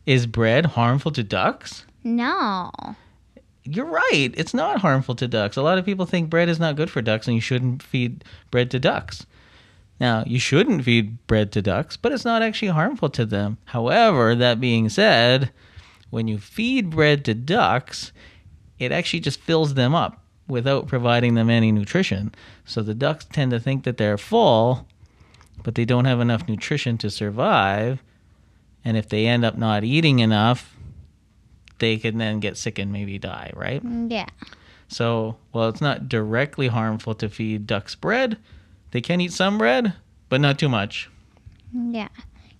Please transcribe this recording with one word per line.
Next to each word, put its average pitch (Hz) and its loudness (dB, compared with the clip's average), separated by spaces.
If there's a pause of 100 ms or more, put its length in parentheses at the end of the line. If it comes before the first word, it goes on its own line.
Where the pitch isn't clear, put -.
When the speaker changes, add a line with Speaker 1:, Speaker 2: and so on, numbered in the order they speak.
Speaker 1:
Is 131 2
bread 117 2
harmful 127 0
to 127 -4
ducks? 104 -4 (200)
Speaker 2:
No. 233 -2 (960)
Speaker 1:
You're 185 -6
right. 320 2
It's - -4
not 294 0
harmful 135 2
to 127 -4
ducks. 110 0
A 135 -2
lot 175 4
of 180 -2
people 190 -2
think 165 -2
bread 170 2
is 165 0
not 156 0
good 151 -2
for 127 -4
ducks 110 0
and 120 0
you 113 2
shouldn't 127 -2
feed 123 -4 (300)
bread 123 2
to 131 -2
ducks. - -2 (720)
Now, 117 2
you 120 -2
shouldn't 165 2
feed 117 0
bread 107 2
to 104 -2
ducks, 101 -2
but 247 -2
it's 262 -6
not 233 2
actually 220 -2
harmful 175 0
to 127 -2
them. 104 -2
However, 127 4
that 120 2
being 117 2
said, 131 4 (600)
when 113 -4
you 107 -2
feed 226 -2
bread 151 2
to 117 0
ducks, 127 0 (640)
it 127 -2
actually 170 -2
just 143 -4
fills 160 0
them 131 4
up 135 -2 (240)
without 131 -2
providing 120 2
them 113 4
any 113 6
nutrition. 104 0 (340)
So - -6
the 107 -4
ducks 143 -2
tend 135 0
to 117 0
think 135 -2
that 123 -2
they're 104 0
full, 127 2 (800)
but 117 -6
they 117 0
don't 123 2
have 127 2
enough 117 0
nutrition 113 -4
to 107 -4
survive. 110 0 (840)
And 113 0
if 107 -4
they 110 0
end 120 2
up 107 -2
not 110 0
eating 139 2
enough, 110 2 (1000)
they 113 0
can 110 -4
then 110 -2
get 101 -6
sick - -8
and 98 -6
maybe 101 -8
die, 95 -12
right? 135 -6
Speaker 2:
Yeah. 233 -6 (600)
Speaker 1:
So, 117 -2 (160)
while 113 0
it's 113 -6
not 135 -2
directly 123 -2
harmful 110 -2
to 110 -6
feed 107 -6
ducks 101 -4
bread, 226 -2 (540)
they 123 -2
can 175 0
eat 175 -2
some 196 0
bread, 233 2 (360)
but 131 2
not 143 2
too 156 0
much. 104 -4 (640)
Speaker 2:
Yeah, 233 -6 (520)